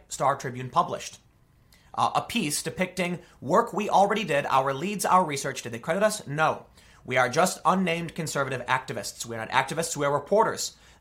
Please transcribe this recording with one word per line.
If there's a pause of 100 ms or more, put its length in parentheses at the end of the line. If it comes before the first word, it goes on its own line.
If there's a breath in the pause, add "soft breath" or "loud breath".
Star
Tribune
published, (760 soft breath)
uh,
a
piece
depicting (220 loud breath)
work
we
already
did,
our
leads,
our
research.
Did
they
credit
us?
No. (440 soft breath)
"We
are
just
unnamed
conservative
activists.
We
are
not
activists.
We
are
reporters. (280 soft breath)